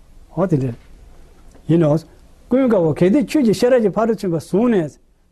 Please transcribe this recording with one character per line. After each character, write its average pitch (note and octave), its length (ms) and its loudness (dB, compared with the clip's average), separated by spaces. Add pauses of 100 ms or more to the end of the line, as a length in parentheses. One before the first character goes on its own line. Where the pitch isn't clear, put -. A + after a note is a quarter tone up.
(340)
어 F3+ 160 -2
디 D#3+ 80 2
래? B2+ 160 -4 (960)
You D#3+ 80 2
know. D#3 200 2 (520)
그 B3 80 0
러 C4+ 80 2
니 B3 40 0
까 G#3+ 120 2
뭐, D#3 120 0
걔 F3 160 2
들 A#3+ 160 0
추 D4+ 200 -2
지, G#3+ 80 2
셔 B3 160 0
라 B3+ 80 4
지 G#3+ 160 0
바 A3 120 -2
로 A3+ 120 -2
좀 F3+ 160 -6
봐, E3 80 -4
손 A#3 320 0
에, E3 160 -2 (420)